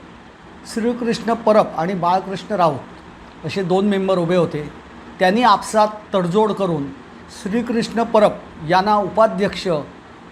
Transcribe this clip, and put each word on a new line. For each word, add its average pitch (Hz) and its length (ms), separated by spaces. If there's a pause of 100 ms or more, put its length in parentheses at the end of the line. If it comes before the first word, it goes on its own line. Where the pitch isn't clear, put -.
(760)
श्रीकृष्ण 233 580
परब 214 340 (100)
आणि 180 180
बाळकृष्ण 185 600
राऊत 165 240 (680)
असे 190 180
दोन 185 240
मेंबर 190 320
उभे 175 180
होते. 151 360 (460)
त्यांनी 190 240
आपसात 214 460 (260)
तडजोड 196 380
करून 175 320 (580)
श्रीकृष्ण 233 600
परब 220 280 (380)
यांना 190 280
उपाध्यक्ष 196 720 (640)